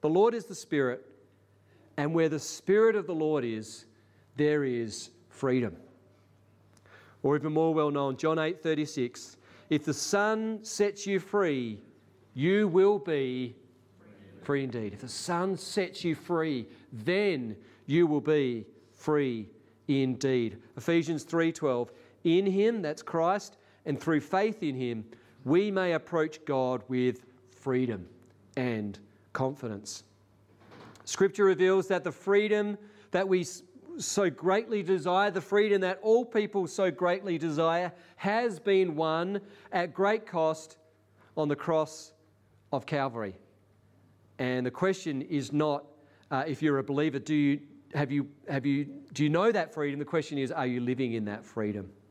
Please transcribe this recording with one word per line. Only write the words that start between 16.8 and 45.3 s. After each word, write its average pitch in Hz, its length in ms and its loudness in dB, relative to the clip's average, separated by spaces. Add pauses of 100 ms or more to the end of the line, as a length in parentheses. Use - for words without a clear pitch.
then 139 640 -2 (300)
you 165 200 4
will 151 140 2
be 131 460 0 (260)
free 131 560 0 (400)
indeed. 131 680 2 (180)
Ephesians 160 480 0
three 165 260 2
twelve, 127 400 -2 (320)
"In 175 240 4
him," 208 340 2
that's 156 220 -6
Christ, 175 540 0 (280)
"and 143 160 -4
through 160 200 2
faith 208 420 -2
in 143 140 -2
him, 120 280 -4 (400)
we 180 260 4
may 185 240 0
approach 156 500 -2
God 127 440 0
with 127 380 0 (240)
freedom 123 580 -2 (480)
and 110 420 -4 (340)
confidence." 131 720 -6 (1000)
Scripture 196 400 0
reveals 185 440 4
that 180 160 -2
the 165 80 -4
freedom 208 640 0 (360)
that 190 140 2
we 185 140 2
s-, - 220 -10 (360)
so 196 300 0
greatly 202 540 0
desire, 185 480 2
the 180 100 -4
freedom 202 400 2
that 185 220 -2
all 226 220 4
people 208 420 -2
so 185 240 0
greatly 180 480 0
desire, 165 520 0 (260)
has 208 440 0
been 190 340 2
won 165 460 0 (320)
at 175 220 -2
great 220 320 0
cost 160 500 -2 (600)
on 156 120 0
the 147 80 2
cross 156 560 0 (600)
of 131 120 -2
Calvary. 117 540 -4 (1000)
And 127 280 -2
the 123 40 -2
question 170 520 -2
is 139 300 -4